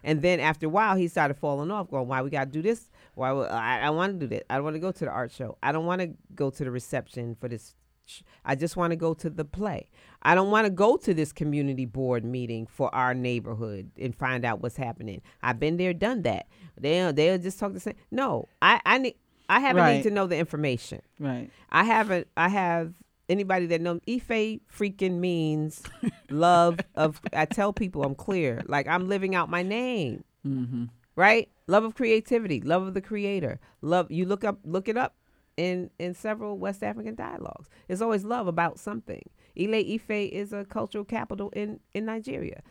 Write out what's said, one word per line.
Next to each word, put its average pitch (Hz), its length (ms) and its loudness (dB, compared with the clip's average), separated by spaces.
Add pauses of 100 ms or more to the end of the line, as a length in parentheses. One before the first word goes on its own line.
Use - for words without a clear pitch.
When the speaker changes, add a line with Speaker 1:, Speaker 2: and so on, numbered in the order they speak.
Speaker 1:
And 147 200 0
then 175 180 4
after 156 260 0
a - 20 0
while, 196 280 2
he 180 100 2
started 147 300 0
falling 147 340 -2
off, 202 200 -6
going, 131 180 -2
"Why 131 140 0
we 139 80 -4
gotta 139 200 -2
do 151 120 -4
this? 226 280 -2 (240)
Why 131 160 -2
would, 139 200 0
I, 117 320 0
I 147 80 2
wanna 185 240 0
do 160 140 -4
that. 107 220 -6
I 131 60 -2
don't 139 80 0
wanna 156 160 -4
go 185 100 -2
to - 140 -6
the 127 60 -4
art 123 200 -4
show. - 320 -10
I 139 80 0
don't 160 160 0
wanna 180 220 -2 (260)
go 139 160 0
to 143 140 -8
the 127 80 -4
reception 120 680 -6
for 127 60 -10
this. 117 300 -12 (280)
Sh-, - 180 -20 (220)
I 139 120 0
just 160 200 -2
wanna 170 200 0
go 165 180 0
to 160 160 -4
the 156 140 -6
play. 180 460 -6 (320)
I 156 120 8
don't 196 160 6
wanna 214 200 6
go 202 260 6
to 196 180 0
this 156 180 0
community 143 520 0
board 123 400 -2
meeting 117 420 -4
for - 260 -2
our 127 220 2
neighborhood 117 840 -4
and 120 160 -6
find 127 320 -2
out 113 160 0
what's 120 160 -6
happening. 113 460 -8 (200)
I've 120 180 0
been 156 160 2
there, 180 160 0
done 202 300 0
that. 104 260 -2 (320)
They'll, 165 320 2
they'll 165 260 4
just 185 220 -6
talk 196 140 -4
the 185 60 -10
same." - 140 -8 (160)
No, 247 380 -2 (120)
I, 208 260 8
I 240 120 6
need, 262 160 -2 (340)
I 214 120 6
have 269 160 4
a 180 40 8
need - 20 8
Speaker 2:
Right. 139 200 6
Speaker 1:
to 220 80 4
know 196 160 2
the 175 100 0
information. 151 640 -2 (200)
Speaker 2:
Right. 127 280 -4 (220)
Speaker 1:
I 175 140 6
have 220 260 4
a, 180 140 0 (120)
I 170 120 4
have 170 460 0 (360)
anybody 185 360 2
that 165 160 0
knows, 170 260 0
Ife 240 180 -4 (480)
freaking 190 440 0
means 156 640 0 (240)
Speaker 2:
<laughs> - 240 -6
Speaker 1:
love 170 480 6 (160)
of, 156 260 0 (140)
I 156 100 2
tell 202 300 0
people 185 280 -4
I'm 139 120 -2
clear. 156 520 -2
Like, 143 200 0
I'm 180 200 0
living 190 280 -2
out 175 160 0
my 175 120 0
name. 208 600 -4 (220)
Speaker 2:
Mm-hmm. 123 380 -4 (320)
Speaker 1:
Right? 196 340 6 (160)
Love 208 180 4
of 226 100 -6
creativity, 220 680 0
love 180 240 0
of 185 80 -10
the 196 80 -4
creator. 202 580 -4 (220)
Love, 170 280 2
you 175 140 0
look 196 200 -2
up, 202 200 -2
look 190 240 -2
it 220 80 -2
up - 180 -2 (440)
in, 180 400 -2
in 180 160 -6
several 214 420 -6
West 196 260 -6
African 220 340 -6
dialogues. - 520 -10 (200)
It's 185 120 -4
always 220 240 0
love 226 220 -2
about 170 320 0
something. - 440 -10 (380)
Ile 214 140 0
Ife 220 360 -2
is 202 440 -4
a 202 100 -8
cultural 208 400 -6
capital 202 460 -6
in, 208 300 -8 (120)
in 214 140 -4
Nigeria. 220 640 -8